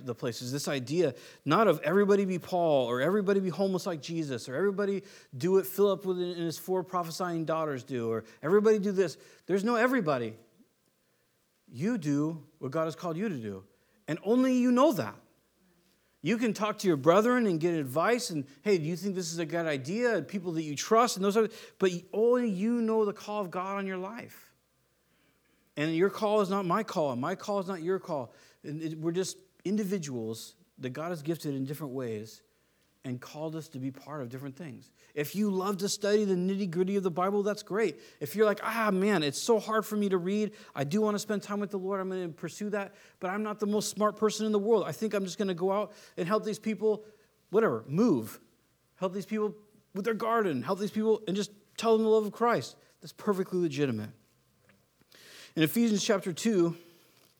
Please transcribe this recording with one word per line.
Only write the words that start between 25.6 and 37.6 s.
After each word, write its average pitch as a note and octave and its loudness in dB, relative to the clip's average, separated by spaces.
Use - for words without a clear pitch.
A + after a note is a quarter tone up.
And D#3 0
your F#3 2
call G#3+ 2
is F#3 0
not G3 0
my F#3+ 2
call, D#3+ -2
and A#2+ -4
my E3+ -2
call G3+ -4
is F3+ -6
not F#3 -8
your F#3 -2
call. D3+ -6
And D#3 -8
it, D#3+ -8
we're E3 -2
just F3+ -4
individuals D#3+ -4
that C3 -6
God D#3 -6
has D#3+ -6
gifted D3+ -4
in C3+ -4
different C#3+ -8
ways A2+ -8
and B2+ -6
called D#3 -10
us D#3+ -10
to C3+ -12
be C3 -6
part C#3+ -12
of A#2+ -8
different C3 -12
things. A#2+ -16
If D3 -4
you G#3 2
love F#3+ 0
to G3 -2
study G#3 2
the F#3+ 2
nitty-gritty F#3 0
of F#3+ 0
the F#3 0
Bible, G3 0
that's G3+ -2